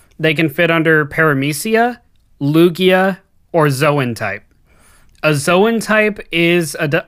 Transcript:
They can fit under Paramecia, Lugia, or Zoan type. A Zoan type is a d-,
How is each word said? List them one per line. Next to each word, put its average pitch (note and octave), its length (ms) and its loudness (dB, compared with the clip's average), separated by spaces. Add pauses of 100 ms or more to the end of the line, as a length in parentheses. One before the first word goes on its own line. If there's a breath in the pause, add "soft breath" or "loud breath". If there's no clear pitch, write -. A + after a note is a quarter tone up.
(200 soft breath)
They D#3+ 160 0
can D#3+ 120 0
fit E3 240 0
under D#3+ 360 2
Paramecia, D#3+ 920 -2 (420)
Lugia, F3+ 800 2 (340)
or D3+ 160 2
Zoan C3+ 440 0
type. G#2 300 -8 (840 soft breath)
A D#3 80 2
Zoan F#3+ 460 2
type G#3+ 400 0 (140)
is E3+ 440 0
a D#3+ 120 -2
d-, D#3 80 0 (100)